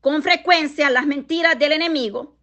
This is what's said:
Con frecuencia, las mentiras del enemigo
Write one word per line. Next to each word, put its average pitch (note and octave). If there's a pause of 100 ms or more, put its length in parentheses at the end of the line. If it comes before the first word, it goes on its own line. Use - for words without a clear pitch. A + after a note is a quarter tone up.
Con D4
frecuencia, E4
las B3+
mentiras D#4+
del D4
enemigo D4+